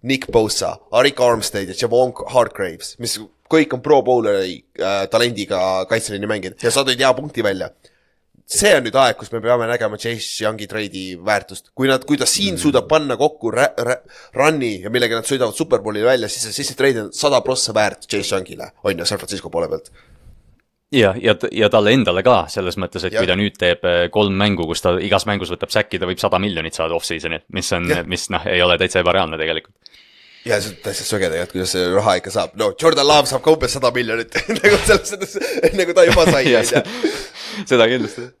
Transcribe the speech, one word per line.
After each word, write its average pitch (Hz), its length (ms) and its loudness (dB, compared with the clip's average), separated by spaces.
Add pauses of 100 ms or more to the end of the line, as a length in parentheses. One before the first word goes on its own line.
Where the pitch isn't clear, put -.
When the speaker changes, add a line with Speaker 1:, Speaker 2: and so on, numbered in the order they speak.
Speaker 1:
Nick 131 300 -4
Bosa, 104 460 0 (140)
Arik 135 300 2
Armstead 110 460 0
ja 92 80 -10
Javon 123 380 0 (180)
Hargraves, 101 680 -2
mis 117 200 -6 (320)
kõik 156 220 4
on 123 80 -6
Pro 143 200 4
Bowleri, 104 640 0 (160)
äh, 98 320 -2
talendiga 98 800 -2
kaitseliini 104 340 -4
mängijad. 101 380 -6
Ja 120 80 2
sa 139 120 0
tõid 131 140 0
hea 131 160 4
punkti 135 300 -6
välja. 95 260 -2 (760)
See 202 300 4
on 135 80 2
nüüd 117 160 -4
aeg, 127 160 4
kus - 160 -16
me 117 80 -4
peame 117 300 2
nägema 110 280 -2
Chase 117 460 -6
Youngi 107 240 -4
treidi 95 480 -8
väärtust. 98 580 -4
Kui 131 140 0
nad, 131 160 2
kui 147 140 0
ta 135 80 -2
siin 190 300 0
Speaker 2:
Mhm. - 60 -8
Speaker 1:
suudab 131 280 2
panna 151 260 2
kokku 113 400 -2
rä-, 131 220 2
rä-, 120 240 -2 (340)
run'i 131 480 0
ja 101 80 -8
millega 120 240 0
nad 113 80 -4
sõidavad 123 320 -2
Superbowli 107 480 -2
välja, 120 240 2
siis 117 160 -6
see, 113 80 -8
siis 139 160 -6
see 127 80 -10
treid 135 240 2
on 104 140 -8
sada 139 280 2
prossa 127 320 -2
väärt 104 320 0
Chase 101 300 -4
Youngile, - 320 -8 (160)
on 95 160 0
ju, 85 60 -4
San 101 120 -2
Francisco 87 320 -10
poole 85 200 -2
pealt. - 200 -8 (1000)
Speaker 2:
Ja, 107 260 4
ja 113 180 2
t-, - 160 -4
ja 104 220 4
talle 107 220 6
endale 95 280 2
ka, 113 200 6 (100)
selles 92 240 -4
mõttes, 92 300 -6
et 90 80 -6
Speaker 1:
Jah. 110 80 0
Speaker 2:
kui 90 80 -2
ta 90 60 2
nüüd 101 200 0
teeb, 87 320 0
äh, 87 140 2 (100)
kolm 101 240 2
mängu, 98 320 0
kus 82 160 -6
ta 90 60 4 (100)
igas 95 240 0
mängus 98 240 -4
võtab - 240 -8
säkki, 104 260 -2
ta 92 60 -4
võib 90 160 -4
sada 98 180 2
miljonit 85 380 -4
saada 82 160 -2
off-season'i, 82 460 -6 (180)
mis - 160 -4
on, 87 160 -2
Speaker 1:
Jah. 87 160 0
Speaker 2:
mis, - 240 -6
noh, 92 160 -4
ei 95 160 0
ole 87 160 4
täitsa 90 240 0
ebareaalne 85 400 0
tegelikult. 80 320 -6 (720)
Speaker 1:
Ja 107 160 -2
see 95 140 -10
on - 80 -20
täitsa - 240 -8
söge 95 240 -2
tegelikult, 85 240 -6
kuidas 92 180 -4
see 90 220 0
raha 101 260 4
ikka 95 140 -8
saab. 90 260 -4
No, 104 160 2
Jordan 147 320 2
Love 147 220 4
saab 135 100 -2
ka 156 140 6
umbes 135 180 -4
sada 127 220 2
miljonit, 113 420 -4 (100)
<laughs> 214 140 -4
nagu 208 240 6
selles 208 320 2
mõttes, 190 180 -10 (460)
nagu 175 160 0
ta 180 140 8
juba 170 180 6
sai, 139 200 4
Speaker 2:
<laughs> 123 40 6
Jah, 113 240 2
Speaker 1:
on 190 240 -2
ju. - 120 -2 (600)
Speaker 2:
seda 117 160 6
kindlasti. 127 400 -4 (100)